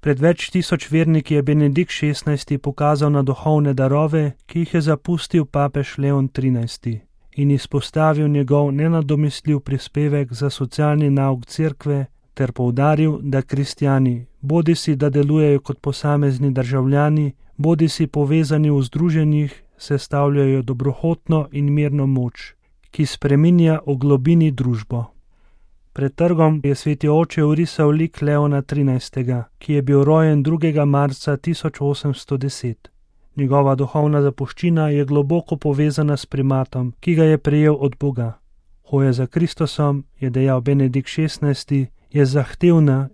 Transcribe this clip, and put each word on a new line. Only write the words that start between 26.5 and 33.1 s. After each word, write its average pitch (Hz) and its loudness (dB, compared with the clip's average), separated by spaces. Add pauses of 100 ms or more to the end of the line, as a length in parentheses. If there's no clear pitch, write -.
je 143 2
sveti 151 -2
oče 160 0
orisal 151 0
lik 160 -2
Leona 147 0
trinajstega, 127 -2 (140)
ki - -6
je 143 0
bil 139 4
rojen 156 4
drugega 151 0
marca 143 -2
tisoč 160 -6
osemsto 143 -4
deset. 131 -8 (480)